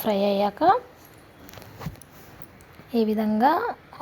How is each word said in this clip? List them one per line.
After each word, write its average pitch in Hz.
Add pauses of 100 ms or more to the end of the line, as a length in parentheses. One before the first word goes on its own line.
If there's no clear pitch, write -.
ఫ్రై 202
అయ్యాక, 202 (2500)
ఈ 226
విధంగా 220 (280)